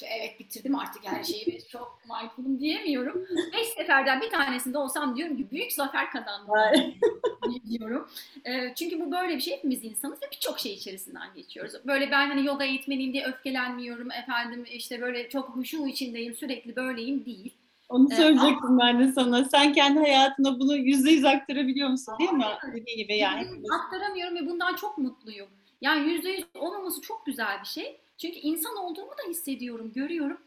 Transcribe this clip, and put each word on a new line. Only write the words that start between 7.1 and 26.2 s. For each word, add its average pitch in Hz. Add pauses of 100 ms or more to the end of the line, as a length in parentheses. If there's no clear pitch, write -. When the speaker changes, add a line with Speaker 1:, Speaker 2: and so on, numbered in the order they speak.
Speaker 1:
ben 247
diyorum. 226 (360)
Ee, 247
çünkü 339
bu 320
böyle 359
bir 254
şey, 539
hepimiz 247
insanız 226
ve -
birçok -
şey 214
içerisinden 190
geçiyoruz. - (140)
Böyle 277
ben 285
hani 277
yoga 285
eğitmeniyim 262
diye 269
öfkelenmiyorum, 247
efendim 240
işte 240
böyle 240
çok 262
huşu 262
içindeyim, 233
sürekli 240
böyleyim 254
değil. 214 (360)
Speaker 2:
Onu 254
Speaker 1:
Ee, 285
Speaker 2:
söyleyecektim 294
Speaker 1:
ama 247
Speaker 2:
ben 240
de 262
sana. 247
Sen 285
kendi 285
hayatına 269
bunu 277
yüzde 269
yüz 294
aktarabiliyor 277
musun, 254
değil 359
mi? 269
Speaker 1:
Aynen. 233
Speaker 2:
Dediği 233
gibi 214
yani 190
Speaker 1:
Yüzde 185
yüz -
Speaker 2:
hepimiz. 208
Speaker 1:
aktaramıyorum 359
ve 330
bundan 349
çok 415
mutluyum. 214 (340)
Yani 294
yüzde 339